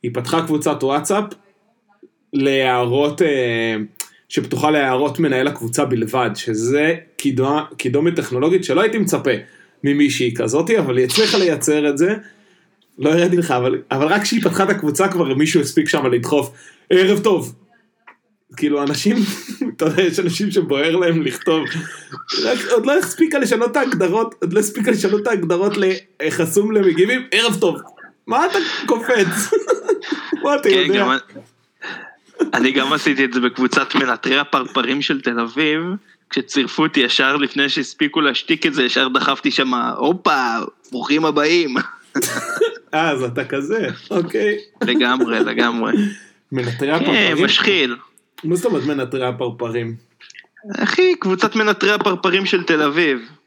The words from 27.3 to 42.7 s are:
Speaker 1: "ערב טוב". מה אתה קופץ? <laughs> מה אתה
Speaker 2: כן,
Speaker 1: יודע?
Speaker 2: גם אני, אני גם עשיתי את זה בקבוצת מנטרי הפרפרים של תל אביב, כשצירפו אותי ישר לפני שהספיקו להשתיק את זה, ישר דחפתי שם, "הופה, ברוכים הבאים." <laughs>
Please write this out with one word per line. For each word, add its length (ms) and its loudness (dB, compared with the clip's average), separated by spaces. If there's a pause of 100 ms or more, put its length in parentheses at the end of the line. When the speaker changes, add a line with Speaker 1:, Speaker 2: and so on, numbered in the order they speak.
Speaker 1:
"ערב 280 2
טוב". 220 0 (460)
מה 180 2
אתה 120 0 (280)
קופץ? 680 0 (360)
<laughs> 560 -4
מה 120 2
אתה 140 2
Speaker 2:
כן, 60 6
Speaker 1:
יודע? 240 2
Speaker 2:
גם 120 2
אני, 80 0 (1300)
אני 180 2
גם 220 2
עשיתי 320 2
את 80 -4
זה 60 2
בקבוצת 560 0
מנטרי 440 2
הפרפרים 600 -2
של 200 -2
תל 180 -2
אביב, 420 0 (480)
כשצירפו 540 -2
אותי 160 0
ישר 360 2
לפני 340 0
שהספיקו 520 -2
להשתיק 440 -2
את 80 0
זה, 100 0
ישר 240 0
דחפתי 440 0
שם, 220 0 (240)
"הופה, 580 0 (360)
ברוכים 340 0
הבאים." 520 2
<laughs> 1160 -6